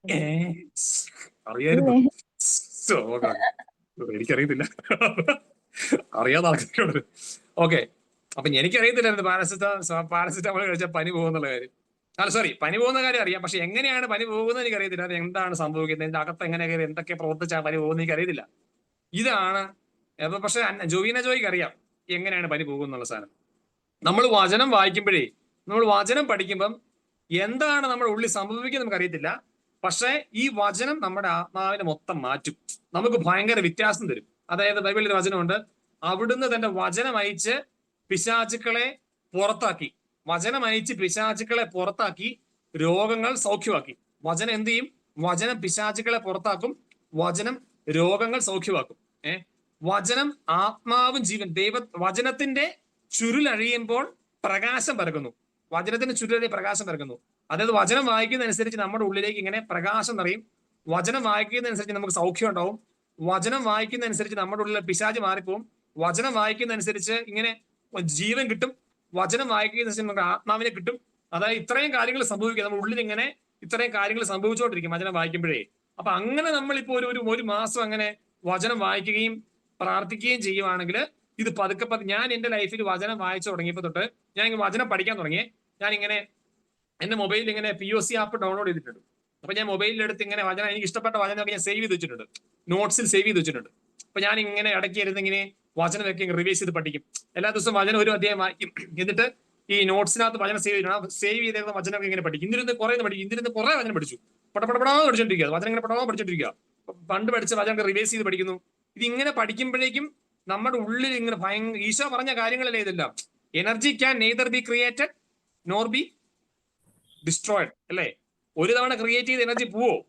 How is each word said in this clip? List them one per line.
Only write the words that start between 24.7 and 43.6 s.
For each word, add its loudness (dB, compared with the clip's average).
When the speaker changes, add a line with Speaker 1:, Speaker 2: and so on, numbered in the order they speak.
Speaker 1:
നമ്മൾ 4
വചനം 4
പഠിക്കുമ്പം -2
എന്താണ് 0
നമ്മുടെ 0
ഉള്ളിൽ 0
സംഭവിക്കുന്നത് -4
നമുക്കറിയത്തില്ല, -4
പക്ഷേ 0
ഈ 0
വചനം 0
നമ്മുടെ -2
ആത്മാവിനെ 0
മൊത്തം -2
മാറ്റും, -4
നമുക്ക് 2
ഭയങ്കര 4
വ്യത്യാസം 0
തരും. -4
അതായത് 2
ബൈബിളിൽ 2
ഒരു 2
വചനമുണ്ട്, 2
"അവിടുന്ന് 0
തന്റെ 0
വചനം 0
അയച്ച് 0
പിശാചുക്കളെ 0
പുറത്താക്കി." 0
വചനം 0
അയച്ച് 0
പിശാചുക്കളെ 0
പുറത്താക്കി -2
രോഗങ്ങൾ 2
സൗഖ്യമാക്കി. -2